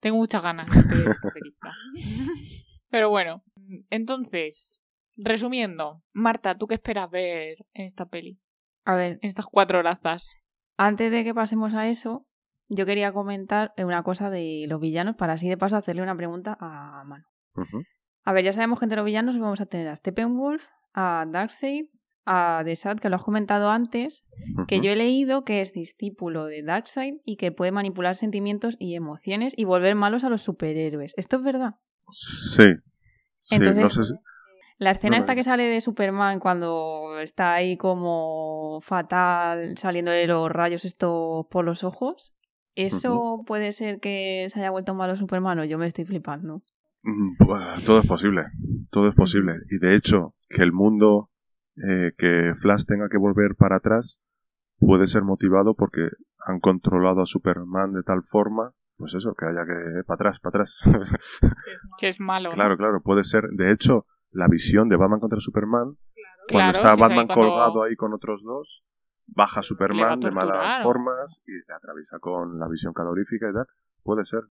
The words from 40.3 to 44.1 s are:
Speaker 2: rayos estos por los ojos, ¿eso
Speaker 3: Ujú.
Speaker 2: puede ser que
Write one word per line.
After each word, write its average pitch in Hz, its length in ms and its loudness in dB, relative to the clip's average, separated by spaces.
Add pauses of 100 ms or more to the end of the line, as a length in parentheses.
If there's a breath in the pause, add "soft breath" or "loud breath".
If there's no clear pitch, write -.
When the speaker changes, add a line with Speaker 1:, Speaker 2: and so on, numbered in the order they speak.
Speaker 2:
rayos 170 340 -2
estos 165 640 -4
por 175 140 0
los 170 200 -4
ojos, 240 500 -8 (400)
¿eso 226 600 -2
Speaker 3:
Ujú. 226 100 -12
Speaker 2:
puede 214 280 -4
ser 208 280 -8
que 190 500 -4